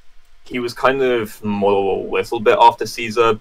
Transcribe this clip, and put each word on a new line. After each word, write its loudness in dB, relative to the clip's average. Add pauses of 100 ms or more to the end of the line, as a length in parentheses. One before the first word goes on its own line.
(440)
he -8
was -6
kind 2
of -2
modeled 0
a -10
little -4
bit 4
after 4
Caesar, -2